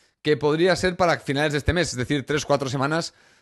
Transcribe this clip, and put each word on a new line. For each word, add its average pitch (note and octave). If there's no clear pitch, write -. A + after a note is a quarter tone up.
que D3+
podría D#3+
ser F#3
para E3
finales D3
de D3
este C#3+
mes, E3
es A#2+
decir, B2+
tres, D3
cuatro C3+
semanas C#3+